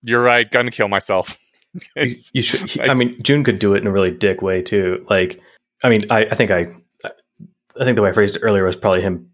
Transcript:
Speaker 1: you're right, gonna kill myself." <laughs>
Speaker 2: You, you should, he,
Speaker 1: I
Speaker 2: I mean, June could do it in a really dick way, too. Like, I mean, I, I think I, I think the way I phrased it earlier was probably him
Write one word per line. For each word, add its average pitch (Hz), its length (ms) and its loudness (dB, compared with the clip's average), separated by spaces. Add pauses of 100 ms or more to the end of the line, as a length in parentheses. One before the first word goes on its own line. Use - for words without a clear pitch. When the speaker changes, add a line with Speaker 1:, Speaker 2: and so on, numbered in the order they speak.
Speaker 1:
you're 120 200 0
right, 120 300 4
gonna 123 200 0
kill 107 180 -2
myself." 98 520 -2
<laughs> - 60 -20 (480)
Speaker 2:
You, 127 180 -2 (200)
you 131 80 -2
should, 107 280 -2
he, - 120 -6
Speaker 1:
I 127 100 0
Speaker 2:
I - 20 2
mean, 123 300 0
June 143 220 2
could 107 120 0
do 101 160 2
it 101 40 2
in 101 100 -2
a 101 40 -2
really 95 200 2
dick 92 300 -2
way, 95 200 -2
too. 92 480 -4
Like, 92 300 0 (460)
I 127 40 4
mean, 107 200 2
I, 110 160 2
I 110 100 -6
think 104 160 0
I, 87 160 0 (380)
I - 800 -10
think 123 100 2
the 107 60 2
way 101 80 4
I - 20 -2
phrased 101 240 2
it - 60 -8
earlier 101 240 2
was 92 100 -2
probably 92 260 2
him 90 320 -4